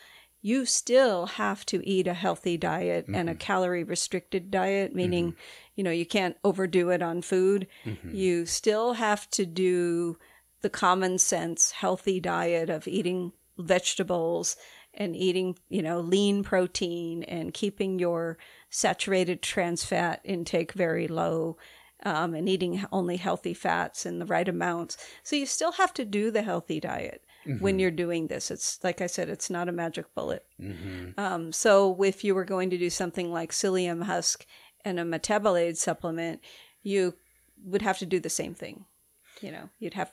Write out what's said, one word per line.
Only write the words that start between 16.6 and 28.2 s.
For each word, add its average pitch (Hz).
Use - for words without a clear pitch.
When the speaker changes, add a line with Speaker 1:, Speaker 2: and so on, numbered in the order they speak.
Speaker 1:
and 165
keeping 190
your 165
saturated 185
trans 170
fat 170
intake 170
very 170
low, 165
um, 165
and 165
eating 180
h-, 196
only 180
healthy 180
fats 170
in 175
the 175
right 175
amounts. 170
So -
you 277
still 320
have 370
to 262
do 208
the 214
healthy 175
diet -
when 131
Speaker 2:
Mm-hmm. 190
Speaker 1:
you're 185
doing 170